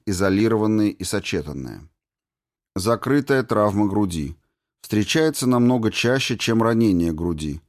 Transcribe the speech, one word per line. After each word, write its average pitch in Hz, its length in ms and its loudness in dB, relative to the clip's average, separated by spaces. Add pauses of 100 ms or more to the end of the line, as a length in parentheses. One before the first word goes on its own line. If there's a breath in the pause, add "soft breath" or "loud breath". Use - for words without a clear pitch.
изолированные 107 840 2
и - 140 -8
сочетанные. 71 800 -6 (960)
Закрытая 131 680 0
травма 104 440 2
груди. 85 500 -2 (440)
Встречается 135 680 0
намного 123 440 2
чаще, 123 460 -2
чем 113 260 0
ранение 107 480 2
груди. 78 580 -6